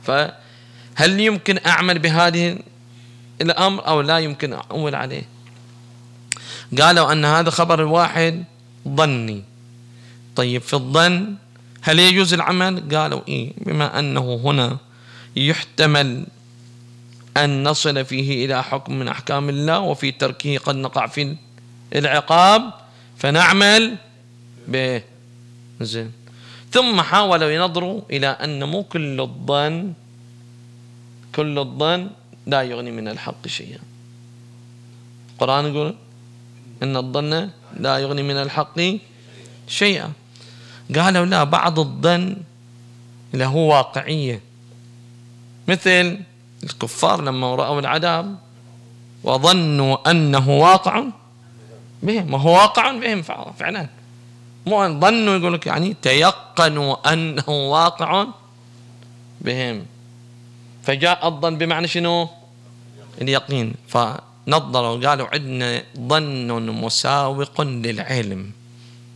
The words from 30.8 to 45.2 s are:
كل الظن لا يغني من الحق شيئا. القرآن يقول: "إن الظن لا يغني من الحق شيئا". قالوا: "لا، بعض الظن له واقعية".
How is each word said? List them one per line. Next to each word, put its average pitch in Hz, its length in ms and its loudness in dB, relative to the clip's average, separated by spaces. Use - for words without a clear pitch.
كل 151 240 -2
الظن 151 500 -2
لا 135 140 2
يغني 120 300 -6
من 110 160 -8
الحق - 400 -12
شيئا. - 320 -12
القرآن 135 320 0
يقول: 151 300 -4
"إن 131 140 -2
الظن 147 520 -4
لا 135 200 -2
يغني 139 260 -4
من 139 140 -4
الحق 139 420 -6
شيئا". 196 440 0
قالوا: 180 300 4
"لا، 180 180 2
بعض 156 360 0
الظن 170 560 0
له 131 220 0
واقعية". 143 840 0